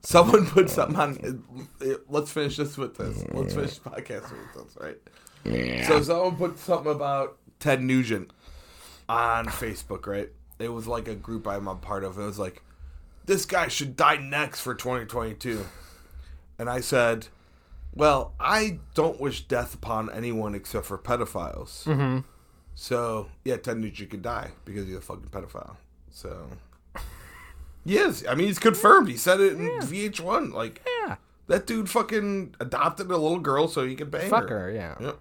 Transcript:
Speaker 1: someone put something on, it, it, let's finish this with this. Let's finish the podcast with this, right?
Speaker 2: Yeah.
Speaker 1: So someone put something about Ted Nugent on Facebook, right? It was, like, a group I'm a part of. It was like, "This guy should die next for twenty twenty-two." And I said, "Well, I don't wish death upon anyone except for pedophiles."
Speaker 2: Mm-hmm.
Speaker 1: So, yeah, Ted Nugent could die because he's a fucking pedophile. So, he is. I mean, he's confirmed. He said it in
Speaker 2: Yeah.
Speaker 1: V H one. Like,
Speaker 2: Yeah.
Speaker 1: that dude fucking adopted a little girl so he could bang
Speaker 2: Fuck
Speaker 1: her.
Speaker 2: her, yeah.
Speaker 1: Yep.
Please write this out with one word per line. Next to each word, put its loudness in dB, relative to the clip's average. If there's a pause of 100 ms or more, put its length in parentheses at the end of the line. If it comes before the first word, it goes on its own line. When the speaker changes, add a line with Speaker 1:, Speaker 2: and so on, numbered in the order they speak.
Speaker 1:
someone 8
put 6
something 0
on, 0 (640)
it, -8
it, -2 (100)
let's -2
finish -2
this -4
with -8
this. -6
Let's -2
finish -2
the -14
podcast -10
with -16
this, -20
right? -10 (460)
Speaker 2:
Yeah. -2
Speaker 1:
So 8
someone 2
put -2
something 0
about -2 (200)
Ted 2
Nugent 2 (760)
on 2
Facebook, -6
right? -4 (300)
It -4
was, -8
like, -6
a -6
group -8
I'm -4
a -6
part -6
of. -8
It -6
was -8
like, -6 (600)
"This 2
guy 0
should -4
die 6
next -4
for -4
twenty -4
twenty-two." -4 (960)
And -4
I -2
said, 2 (680)
"Well, 4
I 2 (140)
don't 2
wish -4
death 0
upon -4
anyone -4
except -6
for -6
pedophiles." -4
Speaker 2:
Mm-hmm. 2 (560)
Speaker 1:
So, -2 (160)
yeah, 0
Ted -4
Nugent -8
could -10
die -6 (140)
because -8
he's -10
a -10
fucking -14
pedophile. -12 (340)
So, -14 (1400)
he 2
is. 2
I 0
mean, 2
he's -2
confirmed. 8
He -4
said 4
it 6
in -6
Speaker 2:
Yeah. -2
Speaker 1:
V -4
H -4
one. -2
Like, -6 (180)
Speaker 2:
Yeah. -4 (300)
Speaker 1:
that 2
dude -2
fucking -2
adopted -2
a 2
little 2
girl 2
so -2
he -4
could -8
bang -4
Speaker 2:
Fuck 2
Speaker 1:
her. -2
Speaker 2:
her, -6
yeah. -8
Speaker 1:
Yep. -8